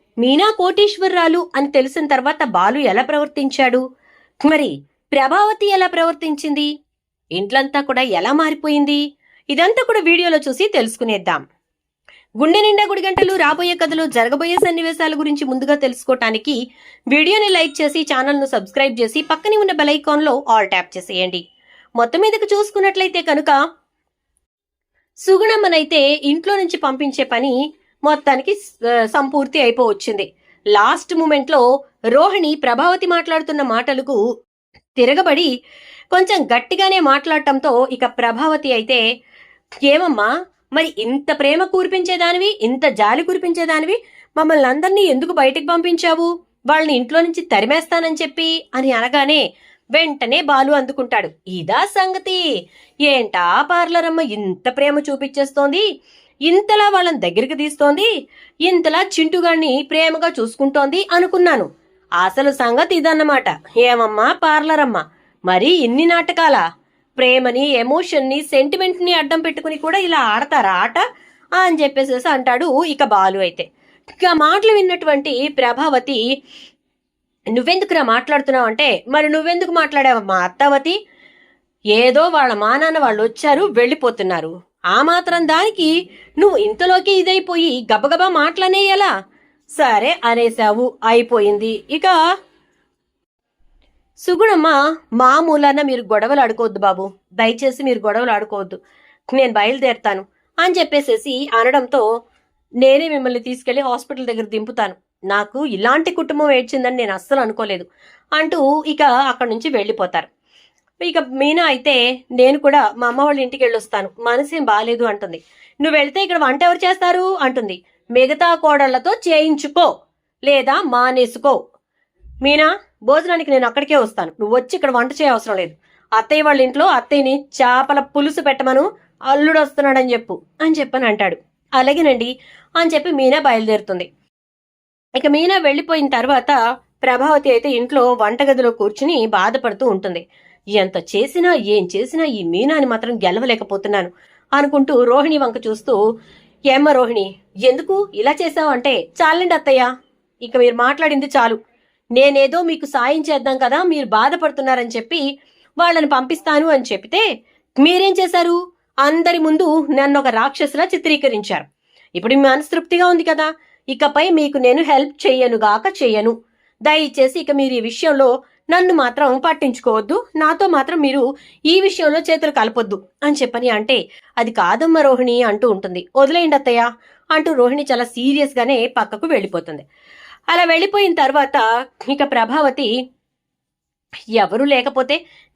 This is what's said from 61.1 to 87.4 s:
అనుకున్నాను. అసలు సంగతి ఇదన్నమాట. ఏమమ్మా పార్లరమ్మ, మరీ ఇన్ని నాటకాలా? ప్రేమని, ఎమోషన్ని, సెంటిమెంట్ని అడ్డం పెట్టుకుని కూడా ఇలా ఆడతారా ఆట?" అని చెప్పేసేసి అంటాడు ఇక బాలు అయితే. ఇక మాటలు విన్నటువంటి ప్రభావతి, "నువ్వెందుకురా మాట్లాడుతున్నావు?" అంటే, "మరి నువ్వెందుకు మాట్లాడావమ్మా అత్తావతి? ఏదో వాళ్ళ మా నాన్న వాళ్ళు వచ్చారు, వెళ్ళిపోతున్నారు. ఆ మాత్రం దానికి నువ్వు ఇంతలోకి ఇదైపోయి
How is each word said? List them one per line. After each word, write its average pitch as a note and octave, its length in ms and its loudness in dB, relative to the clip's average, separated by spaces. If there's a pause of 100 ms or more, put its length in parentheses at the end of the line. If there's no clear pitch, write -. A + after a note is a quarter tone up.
అనుకున్నాను. F4 600 2 (420)
అసలు B3 380 0
సంగతి C4+ 440 0
ఇదన్నమాట. D4+ 500 2 (320)
ఏమమ్మా A#3 560 2
పార్లరమ్మ, D4+ 720 0 (400)
మరీ F#3 240 2
ఇన్ని D4 360 2
నాటకాలా? E4 680 2 (440)
ప్రేమని, B3+ 520 2
ఎమోషన్ని, C#4 720 0
సెంటిమెంట్ని F4+ 720 0
అడ్డం D#4 280 0
పెట్టుకుని D#4 360 -6
కూడా D#4+ 200 -2
ఇలా E4+ 220 0
ఆడతారా A#3 540 0
ఆట?" A3+ 260 0 (540)
అని F4 300 2
చెప్పేసేసి C4+ 460 -2
అంటాడు C4 540 0
ఇక D4 200 -2
బాలు G3 360 2
అయితే. E3+ 320 -6 (380)
ఇక - 220 0
మాటలు F4 400 4
విన్నటువంటి D#4 760 0
ప్రభావతి, C4 960 -2 (1080)
"నువ్వెందుకురా E4+ 540 -2
మాట్లాడుతున్నావు?" B3+ 640 0
అంటే, A3+ 420 -2
"మరి D4+ 220 0
నువ్వెందుకు E4+ 420 -2
మాట్లాడావమ్మా C4+ 640 0
అత్తావతి? C#4 720 0 (800)
ఏదో B3+ 420 4
వాళ్ళ C#4 260 2
మా G#3+ 240 0
నాన్న D#4+ 220 0
వాళ్ళు A3 240 0
వచ్చారు, C#4+ 400 0
వెళ్ళిపోతున్నారు. G#3+ 960 -2 (240)
ఆ G3+ 160 2
మాత్రం E4+ 460 0
దానికి E4+ 640 0 (300)
నువ్వు F#4+ 180 4
ఇంతలోకి F#4+ 540 0
ఇదైపోయి F4 840 0